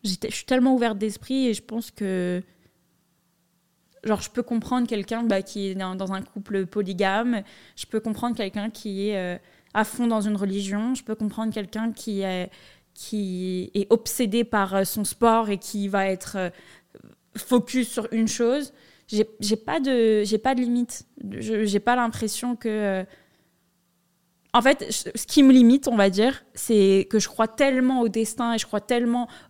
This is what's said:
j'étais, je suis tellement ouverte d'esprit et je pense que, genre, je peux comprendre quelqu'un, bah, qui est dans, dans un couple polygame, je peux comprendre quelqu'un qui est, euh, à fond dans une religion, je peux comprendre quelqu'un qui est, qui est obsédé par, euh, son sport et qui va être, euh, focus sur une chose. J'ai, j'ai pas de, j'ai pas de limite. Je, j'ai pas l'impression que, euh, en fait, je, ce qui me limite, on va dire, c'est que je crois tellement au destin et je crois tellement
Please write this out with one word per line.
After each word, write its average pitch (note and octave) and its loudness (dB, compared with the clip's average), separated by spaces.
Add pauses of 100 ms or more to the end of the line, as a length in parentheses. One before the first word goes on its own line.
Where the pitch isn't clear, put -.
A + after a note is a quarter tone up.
j'étais, G3+ -4
je - -10
suis - -10
tellement B3+ 4
ouverte A#3 0
d'esprit B3 -2
et A3+ 2
je - -8
pense - -8
que, F3+ -2 (1600)
genre, G#3+ 0
je - -10
peux A#3+ -4
comprendre A#3+ -2
quelqu'un, A3+ -4
bah, A3+ 2
qui G3 -6
est F#3+ -6
dans, F#3 -6
dans F#3+ -6
un F#3+ -6
couple G3 -6
polygame, G3+ -2 (340)
je - -12
peux A3 -4
comprendre A3+ -4
quelqu'un G#3 -4
qui G3+ -6
est, G#3 -2
euh, F3+ -6 (360)
à G#3+ 2
fond A#3+ -2
dans A3 0
une G#3 0
religion, G3+ -2
je B3+ -8
peux A3 -8
comprendre A3 -4
quelqu'un G#3+ -6
qui G3+ -6
est, F#3 -4 (440)
qui F#3 -6
est G3+ -2
obsédé A#3 2
par, G3 -2
euh, G3 2
son G#3 -4
sport A3+ 2
et G3 -2
qui G3+ -6
va G3 0
être, F#3+ -6
euh, F3+ -4 (840)
focus A#3+ 0
sur A3+ -6
une A3+ 2
chose. B3+ 0 (340)
J'ai, G#3+ 0 (120)
j'ai G#3 -2
pas D#4 -2
de, A3+ 2
j'ai G#3 0
pas C4 0
de B3+ 0
limite. A#3+ -2 (320)
Je, A3 -2
j'ai G3+ 0
pas A#3+ 2
l'impression A#3+ -4
que, A3+ -6
euh, G3+ -2 (1500)
en A#3 6
fait, C#4 2
je, - -6
ce - -10
qui - 6
me C4+ 10
limite, B3+ 8
on A#3+ 0
va G3+ 6
dire, G#3+ 0 (120)
c'est G3 4
que A3 4
je G3+ 0
crois A3 0
tellement B3+ 2
au A#3 2
destin A3+ -2
et A3+ -2
je - -4
crois G#3 -4
tellement A#3+ 0 (220)